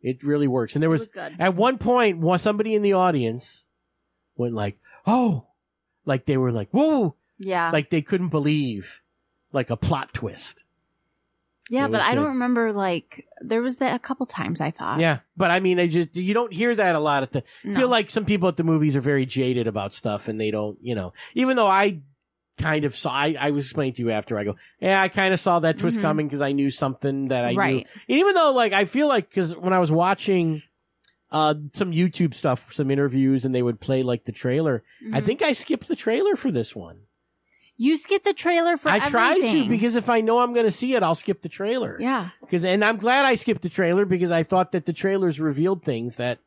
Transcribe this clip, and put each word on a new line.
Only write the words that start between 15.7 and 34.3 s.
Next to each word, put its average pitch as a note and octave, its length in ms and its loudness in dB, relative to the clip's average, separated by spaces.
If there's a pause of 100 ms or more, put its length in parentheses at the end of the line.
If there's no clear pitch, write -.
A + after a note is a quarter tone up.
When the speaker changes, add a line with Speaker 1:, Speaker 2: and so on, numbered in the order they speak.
Speaker 1:
I F3 60 2
just, E3 280 -2
you F#3 200 -2
don't A#3 180 -2
hear A3+ 220 0
that F#3+ 200 2
a D#3 60 0
lot C#3+ 220 2
at C3 100 -8
the, C3 100 -4 (220)
Speaker 2:
No. G3+ 100 -6
Speaker 1:
feel B3+ 140 2
like A#3 220 2
some G#3+ 160 -4
people F#3+ 240 2
at - 60 -6
the E3+ 80 -2
movies D#3 320 2
are C#3 40 2
very C#3 240 0
jaded B2+ 420 0
about G2+ 280 -4
stuff G#2+ 340 -6
and A2 100 -6
they G#2+ 120 0
don't, G#2+ 320 -4
you A#2+ 120 -4
know, F2+ 200 -6 (200)
even B3+ 220 2
though A3+ 100 4
I F#3+ 360 2 (560)
kind D3+ 260 0
of C3+ 100 -2
saw, - 160 -6
I, C#3+ 300 0
I D3 120 0
was C#3+ 120 -2
explaining C3 300 -4
to B2 80 -8
you A#2 80 0
after, G#2+ 280 -2
I G#2 60 -4
go, G#2 120 -4 (220)
"Yeah, F#3+ 220 2
I F#3+ 80 2
kinda F#3+ 300 0
saw F3 220 2
that D#3+ 180 0
twist E3+ 180 -2
Speaker 2:
Mm-hmm. - 100 -2
Speaker 1:
coming D3+ 240 0
'cause C#3+ 120 -4
I C#3 100 -2
knew C#3 180 0
something C3+ 580 -4
that B2 180 0
I A#2+ 60 0
knew." F#3+ 60 0
Speaker 2:
Right. C3+ 280 0 (220)
Speaker 1:
And B3+ 100 2
even G4 160 4
though, D#4+ 180 4
like, A#3 220 2
I G3+ 100 4
feel C#4+ 240 0
like, A#3+ 240 0
'cause E3+ 240 -2
when F#3 160 -2
I F#3 80 4
was E3 100 2
watching, E3+ 720 2 (720)
uh, D3+ 220 2 (180)
some F#3 200 -4
YouTube E3 420 0
stuff, - 400 -2
some C3+ 160 0
interviews, C3+ 560 2
and C3 80 0
they B2 80 2
would A#2+ 180 -2
play, C3 220 0
like, B2 240 -2
the A#2 60 -8